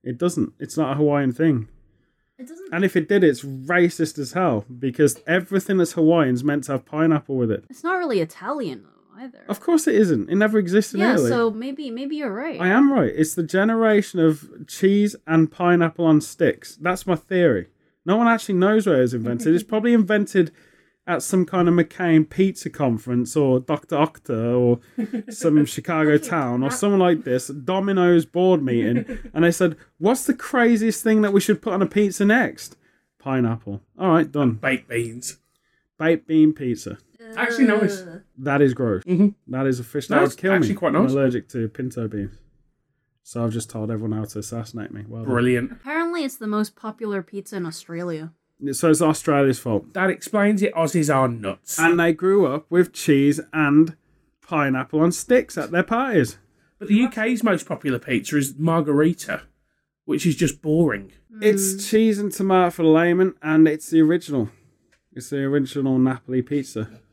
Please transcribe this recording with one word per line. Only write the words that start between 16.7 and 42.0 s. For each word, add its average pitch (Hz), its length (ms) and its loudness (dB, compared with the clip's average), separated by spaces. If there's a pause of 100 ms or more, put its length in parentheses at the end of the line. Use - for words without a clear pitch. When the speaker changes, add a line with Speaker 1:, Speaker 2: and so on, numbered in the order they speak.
Speaker 1:
That's 175 280 -4
my 180 80 0
theory. 156 520 0 (380)
No 190 120 2
one 233 100 2
actually 220 280 0
knows 202 300 2
where 160 140 2
it - 20 4
was 123 140 2
invented. 120 400 -2
It's 214 80 0
Speaker 2:
<laughs> - 100 -8
Speaker 1:
probably 220 200 2
invented 202 580 2 (580)
at 156 140 -2
some 185 220 0
kind 175 240 0
of 170 40 4
McCain 165 560 2
pizza 190 400 -2
conference 123 680 -2
or 131 240 2
Doctor 151 340 -6
Octa 123 640 -2
or 120 200 4 (260)
Speaker 2:
<laughs> 233 260 -10
Speaker 1:
some 151 340 2
Chicago 156 460 -2
Speaker 2:
Okay, 151 160 2
Speaker 1:
town 131 360 -2
or 143 60 -2
Speaker 2:
that - 60 -6
Speaker 1:
someone 202 240 2
like 175 240 2
this. 127 240 -2
Domino's 175 800 0
board 175 360 2
meeting. 120 440 0 (200)
Speaker 2:
<laughs> - 80 -18
Speaker 1:
And 160 120 2
they 170 60 4
said, 170 260 -2 (220)
"What's 226 260 0
the - 80 0
craziest 233 680 0
thing 220 180 4
that 202 100 2
we 196 80 4
should 208 220 0
put 214 100 -6
on 196 100 0
a 175 40 2
pizza 202 400 0
next?" 214 500 0 (440)
Pineapple. 117 600 -4 (160)
All 185 120 0
right, 160 200 2
done. 135 260 0
Speaker 3:
Baked 131 340 -4
beans. 117 480 -8 (600)
Speaker 1:
Baked 160 300 0
bean 156 260 4
pizza. 123 440 -8 (400)
Speaker 3:
Actually, 233 300 2
nice. 202 340 0
Speaker 2:
Ugh. 175 200 -18 (160)
Speaker 1:
That 139 240 0
is 131 120 4
gross. 113 300 -2
Speaker 3:
Mm-hmm. 180 260 2 (220)
Speaker 1:
That 131 160 -4
is 127 120 -2
a 120 60 -10
fish - 240 -8
Speaker 3:
No, 214 80 0
Speaker 1:
that 339 60 6
would - 80 2
Speaker 3:
it's - 40 -16
Speaker 1:
kill 190 160 -2
me. 190 60 2
Speaker 3:
actually 170 180 0
quite 156 200 -2
Speaker 1:
I'm 190 80 4
Speaker 3:
nice. 131 80 0
Speaker 1:
allergic 131 380 0
to 113 200 -6
pinto 123 400 -8